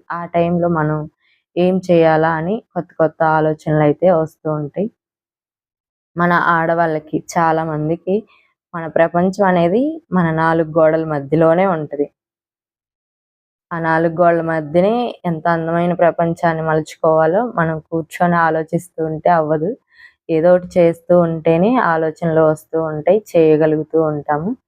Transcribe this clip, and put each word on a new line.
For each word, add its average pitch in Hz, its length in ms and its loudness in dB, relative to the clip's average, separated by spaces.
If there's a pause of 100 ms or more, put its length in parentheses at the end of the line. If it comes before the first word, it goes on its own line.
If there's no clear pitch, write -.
(120)
ఆ 170 140 -8
టైంలో 170 440 0
మనం 151 300 -2 (560)
ఏం 180 220 2
చేయాలా 165 540 2
అని 165 240 -4 (140)
కొత్త 175 240 -8
కొత్త 156 260 -2 (100)
ఆలోచనలు 156 540 0
అయితే 147 280 2
వస్తూ 160 400 -2
ఉంటాయి. 151 360 -6 (1300)
మన 175 180 2 (140)
ఆడవాళ్ళకి 165 720 -2 (120)
చాలా 160 340 0
మందికి 160 520 -4 (580)
మన 165 140 -10
ప్రపంచం 175 580 0
అనేది 180 380 2 (280)
మన 175 200 0
నాలుగు 160 400 0
గోడల 160 340 2
మధ్యలోనే 160 640 0
ఉంటది. 147 400 -4 (1600)
ఆ 170 80 -6
నాలుగు 165 360 0
గోడల 170 260 2
మధ్యనే 165 540 0 (300)
ఎంత 165 220 -4
అందమైన 170 460 -2
ప్రపంచాన్ని 170 720 0
మలుచుకోవాలో 160 760 0 (120)
మనం 160 280 -2
కూర్చొని 170 560 -2
ఆలోచిస్తూ 160 680 -2
ఉంటే 156 240 -2
అవ్వదు. 160 400 0 (600)
ఏదో 160 200 2
ఒకటి 180 220 2
చేస్తూ 170 480 0
ఉంటేనే 165 500 0 (140)
ఆలోచనలు 160 580 0
వస్తూ 156 420 0
ఉంటాయి, 156 420 0
చేయగలుగుతూ 156 760 2
ఉంటాము. 151 480 -4 (180)